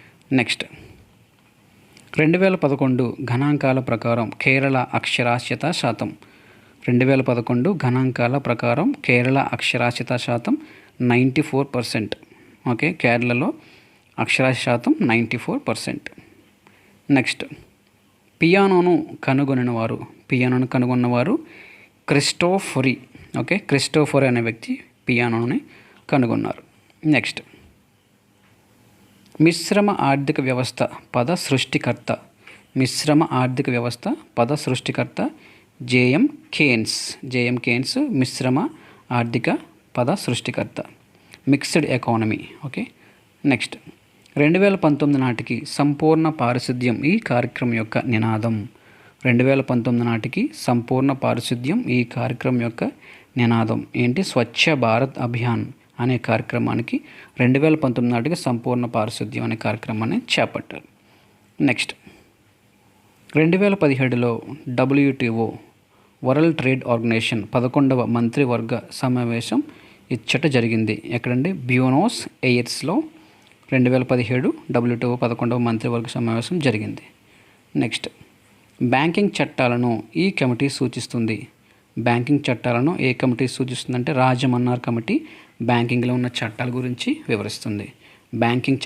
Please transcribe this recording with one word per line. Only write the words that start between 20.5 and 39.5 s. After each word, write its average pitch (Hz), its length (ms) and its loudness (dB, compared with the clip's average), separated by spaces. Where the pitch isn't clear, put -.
కనుగొన్నవారు 123 600 2
క్రిస్టోఫరీ. 143 840 0
ఓకే, 165 160 0
క్రిస్టోఫరీ 139 600 2
అనే 120 180 2
వ్యక్తి 113 240 -6
పియానోని 120 500 0
కనుగొన్నారు. 113 500 2
నెక్స్ట్, 151 380 0
మిశ్రమ 202 460 2
ఆర్థిక 139 280 0
వ్యవస్థ 127 340 -2
పద 123 180 2
సృష్టికర్త. - 640 -2
మిశ్రమ 151 420 2
ఆర్థిక 127 340 0
వ్యవస్థ 120 400 -4
పద 120 140 2
సృష్టికర్త 127 560 -4
జేఎం 127 320 4
కేన్స్. 117 420 2
జేఎం 123 240 0
కేన్స్ 123 320 -2
మిశ్రమ 127 480 -2
ఆర్థిక 120 380 -2